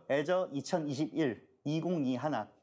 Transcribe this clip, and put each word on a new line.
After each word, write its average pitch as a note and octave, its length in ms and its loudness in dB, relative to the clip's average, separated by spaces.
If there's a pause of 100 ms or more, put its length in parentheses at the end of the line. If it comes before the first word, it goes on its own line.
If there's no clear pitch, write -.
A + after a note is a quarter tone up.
(120)
애저 E3 420 2
이천이십일 C#3+ 920 0 (180)
이공이하나 C#3+ 840 0 (160)